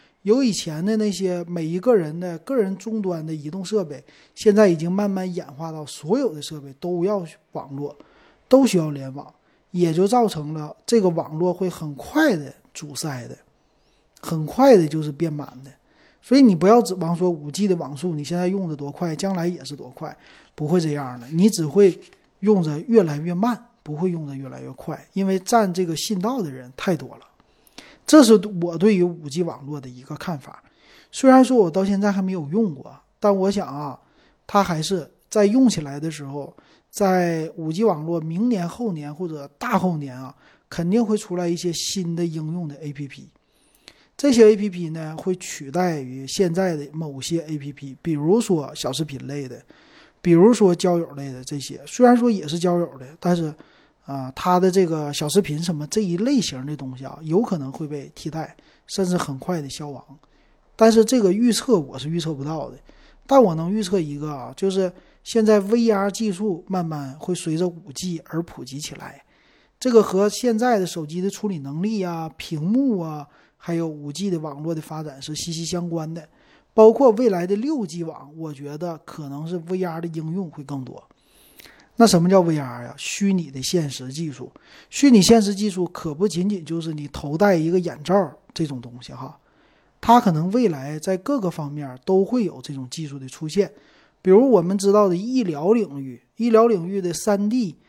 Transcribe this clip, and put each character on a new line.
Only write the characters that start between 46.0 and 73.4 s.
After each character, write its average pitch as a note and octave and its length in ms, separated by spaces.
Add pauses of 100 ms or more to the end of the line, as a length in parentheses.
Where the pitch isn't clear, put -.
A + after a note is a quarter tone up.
于 C3 280
现 F3 260
在 F3+ 220
的 C#3+ 160
某 D3+ 280
些 E3 280
A D#3 100
P C#3 140
P， C3+ 280
比 E3 120
如 D#3 280
说 E3+ 320
小 - 200
视 C#3 120
频 C3 220
类 C#3 220
的， A#2 120 (640)
比 F3 80
如 F#3 240
说 G3 180
交 F3 260
友 E3 160
类 C#3 180
的 B2+ 100
这 C#3+ 160
些。 - 260
虽 - 220
然 B3 100
说 A#3+ 140
也 F#3 160
是 D3+ 100
交 F3 220
友 E3+ 80 (100)
的， C3 80 (140)
但 F3 180
是， D#3+ 160 (520)
啊， C3 320
它 F3+ 240
的 F#3 100
这 F#3 160
个 D3+ 260
小 D3+ 160
视 F#3 140
频 D#3 180
什 E3+ 140
么 D3 140
这 - 120
一 F3 180
类 B3 220
型 C3 240
的 D3 120
东 C3 200
西 C3 80
啊， - 180
有 D#3+ 200
可 G3 160
能 C3+ 140
会 D#3 160
被 C#3+ 260
替 - 160
代， D3+ 260 (300)
甚 - 180
至 F3+ 120
很 D3 200
快 E3+ 240
的 C#3 80
消 D3 200
亡。 C#3 120 (760)
但 A3+ 160
是 A3 120
这 B3 160
个 F#3+ 120
预 A3+ 200
测 A3+ 240
我 C3+ 220
是 C3 100
预 E3+ 120
测 D#3+ 120
不 C3+ 120
到 D3 260
的， B2+ 80 (480)
但 C#4 160
我 F#3 140
能 E3 160
预 A3 100
测 F#3+ 160
一 D3+ 180
个 D3+ 160
啊， B2+ 240
就 G3 140
是 F#3+ 220 (320)
现 A3 200
在 G#3+ 140
V A3+ 320
R G3 180
技 G#3+ 220
术 F#3 380
慢 F#3 180
慢 D3 320
会 F3+ 160
随 D#3+ 220
着 F3+ 100
五 E3 260
G E3 340
而 D#3+ 180
普 C3+ 200
及 C3 140
起 - 160
来， - 300 (560)
这 B3+ 100
个 A#3 100
和 G3 280
现 A3+ 280
在 A#3 220
的 F#3 80
手 D#3+ 180
机 D#3+ 160
的 F#3+ 80
处 G3+ 200
理 F#3+ 100
能 C#3+ 240
力 G#3+ 180
啊、 E3+ 360
屏 D3+ 260
幕 A3+ 380
啊， D3+ 260 (300)